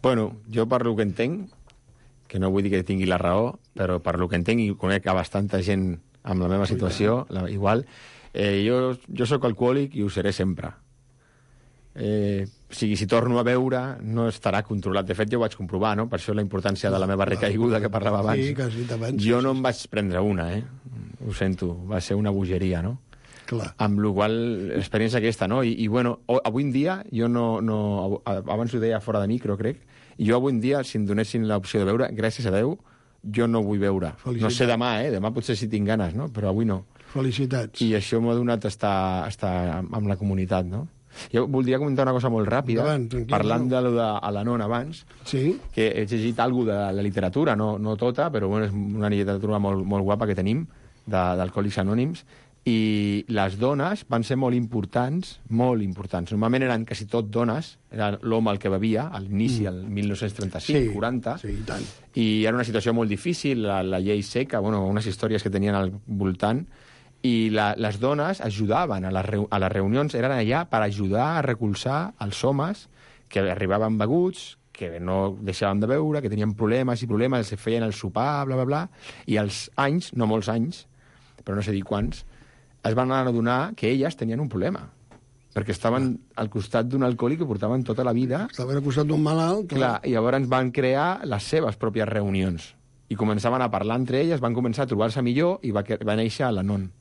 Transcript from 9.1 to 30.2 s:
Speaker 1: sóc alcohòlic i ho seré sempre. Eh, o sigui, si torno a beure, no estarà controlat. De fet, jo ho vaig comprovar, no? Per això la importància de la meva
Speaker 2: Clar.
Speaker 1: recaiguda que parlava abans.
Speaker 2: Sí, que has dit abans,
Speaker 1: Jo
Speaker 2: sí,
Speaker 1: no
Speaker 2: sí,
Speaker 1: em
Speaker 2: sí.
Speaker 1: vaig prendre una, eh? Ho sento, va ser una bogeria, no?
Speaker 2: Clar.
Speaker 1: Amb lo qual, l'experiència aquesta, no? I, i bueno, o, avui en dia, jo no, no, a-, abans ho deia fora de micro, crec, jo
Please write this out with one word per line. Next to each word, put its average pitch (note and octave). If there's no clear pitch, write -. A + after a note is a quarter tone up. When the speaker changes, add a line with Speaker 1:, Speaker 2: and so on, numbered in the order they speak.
Speaker 1:
sóc B2+
alcohòlic C3+
i G#2
ho G2+
seré G2
sempre. F#2
Eh, G#2
o -
sigui, G#2+
si G2+
torno A#2+
a A#2
beure, B2+
no A2+
estarà G2+
controlat. G2
De F2+
fet, G#2+
jo A#2+
ho -
vaig A2
comprovar, G2
no? A2
Per -
això G#2
la G#2
importància G2
de F#2+
la F#2+
meva G2
Speaker 2:
Clar. G2
Speaker 1:
recaiguda A2
que A2
parlava G#2
abans. G#2+
Speaker 2:
Sí, C#3+
que C3+
has A2
dit A#2+
abans, A#2
Speaker 1:
Jo A2+
Speaker 2:
sí, B2+
Speaker 1:
no C3+
Speaker 2:
sí, -
Speaker 1:
em -
Speaker 2:
sí. C3
Speaker 1:
vaig B2+
prendre G2
una, F#2+
eh? G#2+
Ho G#2+
sento, F#2
va G2
ser G2
una G#2+
bogeria, F#2
no? A#2+
Speaker 2:
Clar. G#2+
Speaker 1:
Amb G2+
lo G#2+
qual, G#2
l'experiència A2
aquesta, G#2+
no? B2+
I, A#2
i A2+
bueno, A#2+
o, B2
avui B2+
en C3
dia, F3+
jo A#2
no, A#2
no, G#2
a-, F#2+
abans A2+
ho A2+
deia A2+
fora G#2+
de G2+
micro, A#2
crec, A2
jo A2+